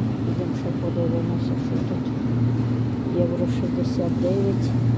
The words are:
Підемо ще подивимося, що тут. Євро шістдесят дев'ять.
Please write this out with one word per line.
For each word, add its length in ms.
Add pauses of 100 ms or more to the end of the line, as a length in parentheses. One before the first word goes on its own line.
(260)
Підемо 300
ще 140 (120)
подивимося, 720 (140)
що 100 (120)
тут. 160 (1120)
Євро 300
шістдесят 760
дев'ять. 480 (280)